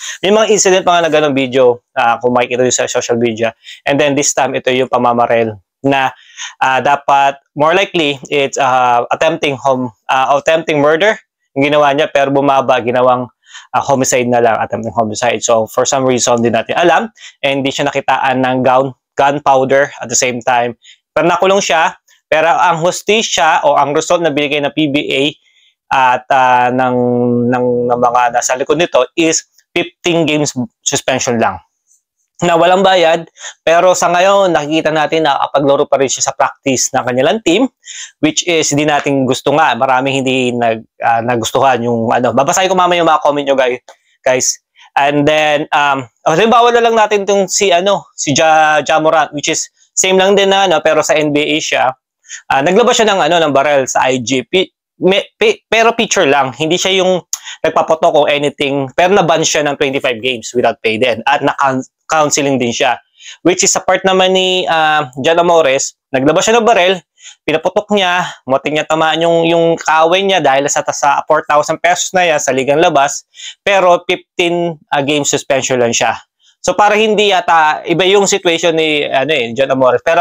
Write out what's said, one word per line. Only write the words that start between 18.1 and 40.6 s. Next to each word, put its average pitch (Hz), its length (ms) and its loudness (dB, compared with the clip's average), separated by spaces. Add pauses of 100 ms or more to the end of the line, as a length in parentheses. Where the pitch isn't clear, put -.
ng 131 160 0
gun-, 131 320 2 (240)
gunpowder 139 720 2 (160)
at 120 80 -10
the 113 40 -4
same 123 280 -4
time. 120 320 -2 (400)
Pero 156 80 0
nakulong 190 400 2
siya, 165 320 0 (320)
pero 156 240 2
ang 165 320 0
hustisya 180 800 0
o 143 160 2
ang 143 160 -2
result 170 240 0
na 165 80 0
binigay 147 320 -2
ng 143 160 -4
P 151 160 0
B 143 40 -2 (120)
A 139 140 -2 (720)
at, 127 320 0
ah, 127 400 2
ng, 127 280 -2 (520)
ng, 123 180 0 (220)
ng 120 160 0
mga 123 320 0
nasa 120 160 -2
likod 135 240 -2
nito 160 240 0 (160)
is 160 320 -2 (240)
fifteen 170 560 -2
games 151 240 -2 (320)
suspension 127 560 -2
lang. 98 160 -4 (840)
Na 170 160 0
walang 180 240 2
bayad, 170 480 2 (320)
pero 175 320 2
sa 175 160 0
ngayon, 185 480 2
nakikita 156 320 -2
natin 156 400 0
na 139 80 0
nakapaglaro 139 480 0
pa 135 160 0
rin 135 80 0
siya - 160 -6
sa 135 80 -4
practice - 560 -2
ng 127 160 -4
kanilang 135 400 0
team, 226 240 2 (560)
which 156 240 -2
is 156 240 0
hindi 151 160 0
natin 139 400 0
gusto 131 240 -2
nga. 143 240 2
Marami 131 480 0
hindi 127 320 0
nag-, 113 320 -2 (160)